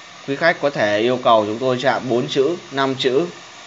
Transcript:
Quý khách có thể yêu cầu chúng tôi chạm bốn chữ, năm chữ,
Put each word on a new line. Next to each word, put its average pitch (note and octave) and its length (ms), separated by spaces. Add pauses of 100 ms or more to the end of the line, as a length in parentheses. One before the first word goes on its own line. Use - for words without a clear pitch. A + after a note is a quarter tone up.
(280)
Quý C#3 80
khách E3 240
có C#3+ 100
thể G#2+ 280
yêu B2 260
cầu A2+ 220
chúng G#2+ 120
tôi B2+ 220
chạm A#2+ 280
bốn B2+ 200
chữ, D3 280 (160)
năm C3+ 260
chữ, C3+ 280 (400)